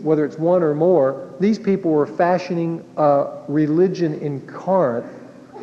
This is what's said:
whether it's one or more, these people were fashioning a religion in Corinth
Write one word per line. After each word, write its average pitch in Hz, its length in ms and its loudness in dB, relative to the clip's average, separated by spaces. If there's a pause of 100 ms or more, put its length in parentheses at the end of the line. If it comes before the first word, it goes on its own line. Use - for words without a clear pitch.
whether 151 200 2
it's - 140 -4
one 175 240 2
or 151 140 2
more, 151 480 2 (160)
these 208 200 2
people 190 320 0
were 147 160 2
fashioning 170 760 -2 (120)
a 143 320 2 (200)
religion 156 720 0
in 143 280 -6
Corinth 143 640 -2 (520)